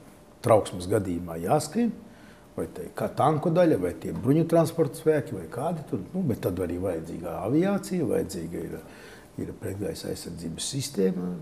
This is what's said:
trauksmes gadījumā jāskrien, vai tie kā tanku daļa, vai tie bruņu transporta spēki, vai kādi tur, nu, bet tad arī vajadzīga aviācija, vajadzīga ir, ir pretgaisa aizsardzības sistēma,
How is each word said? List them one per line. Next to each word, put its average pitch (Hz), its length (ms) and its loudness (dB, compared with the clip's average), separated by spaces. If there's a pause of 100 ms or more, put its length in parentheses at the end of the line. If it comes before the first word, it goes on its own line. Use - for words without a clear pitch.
(440)
trauksmes 95 440 4
gadījumā 90 500 0
jāskrien, 147 540 0 (640)
vai 85 140 -4
tie - 240 -12
kā 110 200 -4
tanku 156 400 2
daļa, 160 280 6
vai 90 120 0
tie 85 240 -6
bruņu 139 320 4
transporta 165 540 4
spēki, 151 340 2
vai - 140 -8
kādi 156 380 -4
tur, 98 160 -4 (100)
nu, 190 100 -2
bet 113 180 0
tad 92 180 0
arī 87 200 -2
vajadzīga 82 600 -4
aviācija, 175 680 0
vajadzīga 87 560 -2
ir, 80 140 -8 (600)
ir - 220 -6
pretgaisa 98 520 -6
aizsardzības 82 600 -8
sistēma, 95 600 -2 (100)